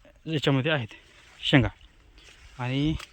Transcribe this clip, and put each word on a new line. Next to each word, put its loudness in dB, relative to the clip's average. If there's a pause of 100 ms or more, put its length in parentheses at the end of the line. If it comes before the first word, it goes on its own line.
(260)
याच्यामध्ये 0
आहेत -2 (560)
शेंगा. 4 (880)
आणि -2 (180)